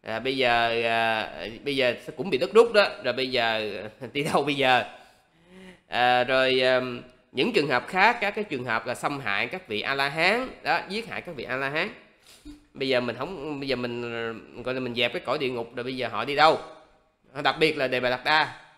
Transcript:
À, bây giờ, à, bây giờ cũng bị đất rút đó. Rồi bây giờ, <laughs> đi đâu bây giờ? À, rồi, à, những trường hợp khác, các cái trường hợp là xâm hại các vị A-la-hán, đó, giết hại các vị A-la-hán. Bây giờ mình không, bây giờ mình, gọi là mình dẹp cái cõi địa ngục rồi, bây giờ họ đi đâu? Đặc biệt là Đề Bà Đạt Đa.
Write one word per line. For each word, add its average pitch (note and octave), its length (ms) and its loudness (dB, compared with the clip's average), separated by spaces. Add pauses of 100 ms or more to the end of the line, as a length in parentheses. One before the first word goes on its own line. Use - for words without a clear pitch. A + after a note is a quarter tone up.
À, A2 140 -4
bây C3 180 -2
giờ, A#2 460 4
à, A2+ 460 2 (340)
bây C#3+ 120 -4
giờ B2 200 2 (220)
cũng E3+ 120 -4
bị B2+ 80 0
đất D#3+ 160 -2
rút A#3 200 6
đó. G3+ 140 6 (160)
Rồi B2 100 0
bây C3 180 -2
giờ, A2+ 400 0 (280)
<laughs> B2+ 140 -12
đi C#3+ 100 -2
đâu D#3 200 2
bây C#3+ 120 0
giờ? B2+ 280 4 (1040)
À, B2 360 4
rồi, C3 380 2
à, B2+ 200 4 (500)
những E3+ 220 0
trường D3+ 140 4
hợp B2 200 0
khác, G#3+ 340 4
các G3+ 140 -2
cái - 80 -4
trường B2+ 220 -6
hợp A2+ 200 -2
là A#2+ 100 -4
xâm C#3+ 240 -4
hại A2 280 -2
các F#3 200 -10
vị G#2+ 140 -4
A-la-hán, D#3+ 680 0 (140)
đó, D3+ 160 0 (100)
giết G3+ 180 -6
hại A2 140 -8
các E3+ 140 -12
vị A#2+ 80 -8
A-la-hán. C#3 460 -4 (840)
Bây C3+ 140 -4
giờ B2+ 140 2
mình A#2+ 180 -4
không, D3+ 400 -8
bây C#3 100 -8
giờ B2+ 60 2
mình, A#2 880 -8
gọi B2 100 -4
là C3 60 -4
mình A#2+ 160 -6
dẹp A#2+ 180 2
cái - 120 -6
cõi C3 120 0
địa C3+ 120 -2
ngục A#2 260 -8
rồi, B2 80 -8
bây C3 140 -8
giờ B2 100 -4
họ A2 180 -4
đi C#3+ 100 -4
đâu? D3 240 6 (840)
Đặc C3+ 160 4
biệt D#3 180 4
là C3+ 100 2
Đề B2+ 120 0
Bà B2 100 0
Đạt B2 140 -2
Đa. D3+ 360 2 (180)